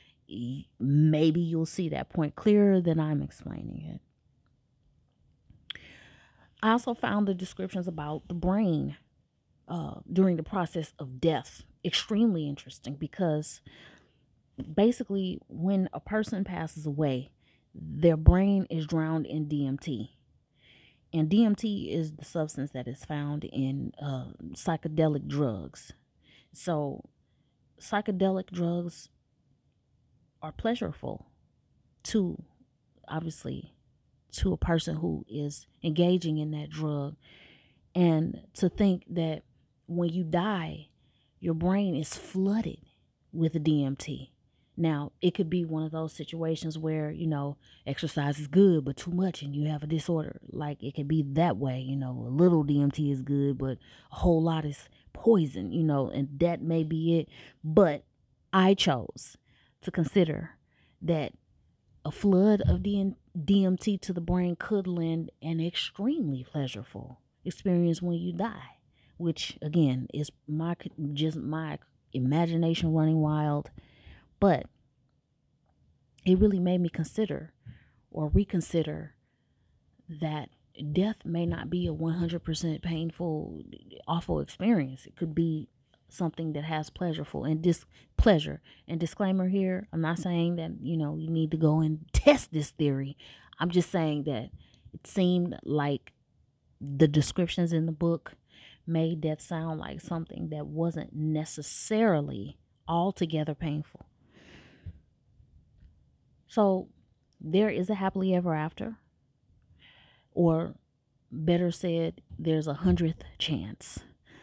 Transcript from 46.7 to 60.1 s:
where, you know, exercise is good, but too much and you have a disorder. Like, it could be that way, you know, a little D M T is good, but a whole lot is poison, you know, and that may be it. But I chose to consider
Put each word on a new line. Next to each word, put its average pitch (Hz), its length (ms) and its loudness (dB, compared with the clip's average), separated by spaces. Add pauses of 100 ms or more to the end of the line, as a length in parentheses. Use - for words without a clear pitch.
where, 156 340 -2
you 160 160 -4
know, 143 300 -2 (280)
exercise 143 540 -4
is 147 80 -10
good, 165 380 6
but - 100 -4
too - 160 -8
much 180 300 -2
and 143 120 -8
you 147 140 -2
have 151 160 -4
a 151 40 -8
disorder. 160 520 -2 (100)
Like, 147 320 -8
it 139 140 -8
could 143 140 -4
be 156 120 4 (120)
that 156 240 4
way, 131 220 -2
you 131 180 -4
know, 127 280 -4
a 120 40 -8
little 160 340 6
D 143 180 4
M 143 100 4
T 147 200 0
is 135 100 -2
good, 139 360 0
but 131 200 -4 (340)
a - 40 -16
whole 165 260 4
lot 160 220 0
is 147 240 -8 (240)
poison, 151 600 2
you 165 120 0
know, 143 260 2
and 139 300 -4
that 170 220 2
may 165 220 0
be 165 360 2
it. - 100 -4 (340)
But 156 420 4 (480)
I 190 200 8
chose - 640 -2 (460)
to - 100 -6
consider 160 600 2 (500)